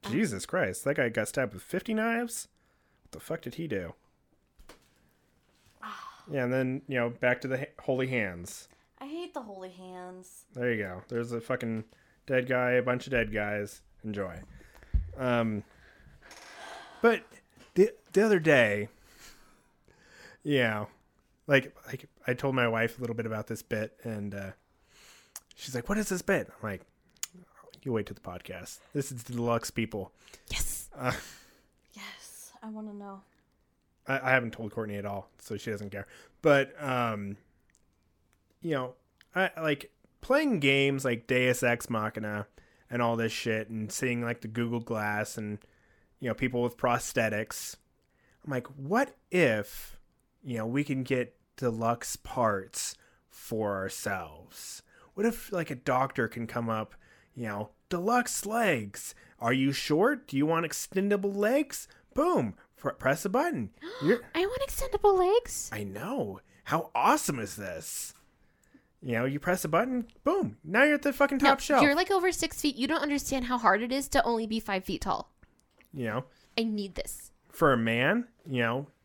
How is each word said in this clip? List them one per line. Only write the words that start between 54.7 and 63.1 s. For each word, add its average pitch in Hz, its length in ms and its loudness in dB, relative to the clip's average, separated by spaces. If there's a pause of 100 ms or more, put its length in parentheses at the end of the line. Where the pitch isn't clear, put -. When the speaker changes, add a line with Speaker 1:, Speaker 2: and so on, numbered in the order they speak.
Speaker 2:
What 202 100 0
if, - 260 -2
like, 170 200 -4
a 151 40 -4
doctor 127 520 0
can 117 200 -6
come 120 220 -4
up, 110 240 -4 (420)
you 120 120 -6
know, 104 220 -6 (200)
'Deluxe 226 580 0
legs. 180 640 0 (260)
Are 117 140 2
you 135 180 4
short? 202 560 2
Do 139 100 -2
you 143 80 4
want 165 200 2
extendable 196 680 0
legs?' 247 520 0 (260)
Boom. 254 400 2 (240)
Pr-, - 140 -4
press 143 340 0